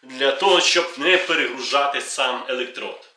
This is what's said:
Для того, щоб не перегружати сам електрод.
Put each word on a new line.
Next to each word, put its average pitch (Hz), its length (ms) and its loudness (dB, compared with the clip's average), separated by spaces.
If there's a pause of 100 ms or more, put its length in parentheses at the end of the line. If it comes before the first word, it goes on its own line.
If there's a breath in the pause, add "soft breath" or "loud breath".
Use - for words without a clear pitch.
Для 131 300 0
того, 180 280 4
щоб 170 360 2
не 170 220 4
перегружати 139 800 -2
сам 127 480 -4
електрод. 123 680 -8